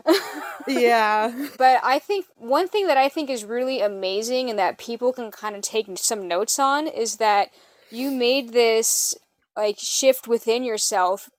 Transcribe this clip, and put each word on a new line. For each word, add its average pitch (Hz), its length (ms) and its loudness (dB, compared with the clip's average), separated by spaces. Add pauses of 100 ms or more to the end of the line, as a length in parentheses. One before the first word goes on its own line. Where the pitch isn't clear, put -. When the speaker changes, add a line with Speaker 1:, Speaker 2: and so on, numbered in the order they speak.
Speaker 1:
<laughs> 320 60 6 (540)
Speaker 2:
Yeah. 233 640 2 (260)
Speaker 1:
But 254 260 6
I 269 160 2
think 392 260 -4 (100)
one 277 320 0
thing 403 200 -2
that 285 100 4
I 269 120 4
think 277 200 -6
is 226 160 -6
really 247 360 -2
amazing 208 680 -2
and 208 100 -4
that 180 180 0
people 247 360 -4
can 233 180 -10
kind 214 240 -10
of 202 60 -14
take 220 260 -4 (100)
some 202 300 -4
notes 180 320 -2
on 285 280 2
is 226 300 -4
that 208 320 2 (400)
you 262 220 -6
made 247 420 0
this, 226 600 2 (400)
like, 208 240 -2
shift - 480 0
within 233 360 0
yourself 196 760 0